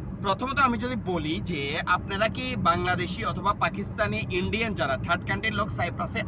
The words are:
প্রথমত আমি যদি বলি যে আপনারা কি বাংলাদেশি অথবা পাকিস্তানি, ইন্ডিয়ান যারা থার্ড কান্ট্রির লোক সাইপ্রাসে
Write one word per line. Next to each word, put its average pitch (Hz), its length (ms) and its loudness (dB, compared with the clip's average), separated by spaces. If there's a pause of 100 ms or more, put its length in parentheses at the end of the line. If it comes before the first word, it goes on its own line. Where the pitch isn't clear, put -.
(220)
প্রথমত 202 380 0
আমি 247 180 6
যদি 247 180 -2
বলি 175 480 0
যে 151 440 0
আপনারা 196 400 2
কি 254 280 -4
বাংলাদেশি 180 720 2
অথবা 180 280 0
পাকিস্তানি, 202 760 -2
ইন্ডিয়ান 190 420 0
যারা 143 240 0
থার্ড 175 300 0
কান্ট্রির 202 260 0
লোক 202 160 0
সাইপ্রাসে 175 580 -2